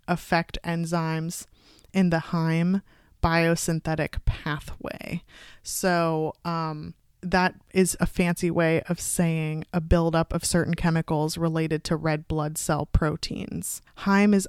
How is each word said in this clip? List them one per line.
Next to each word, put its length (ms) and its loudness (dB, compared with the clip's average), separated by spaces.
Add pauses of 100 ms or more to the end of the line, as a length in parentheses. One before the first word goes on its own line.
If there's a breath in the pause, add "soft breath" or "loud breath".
affect 580 -2
enzymes 840 -4 (460 soft breath)
in 180 4
the 80 2
Heim 640 0 (400 soft breath)
biosynthetic 1040 0
pathway. 1000 -4 (400 loud breath)
So, 720 -2 (100)
um, 500 -6 (260)
that 360 2 (180)
is 240 4
a 80 2
fancy 420 0
way 400 4
of 120 -2
saying 720 -2
a 80 2
buildup 520 2
of 120 -4
certain 300 2
chemicals 600 0
related 460 -2
to 140 -2
red 320 -4
blood 280 -4
cell 300 -2
proteins. 960 -2 (140 soft breath)
Heim 360 4
is 160 4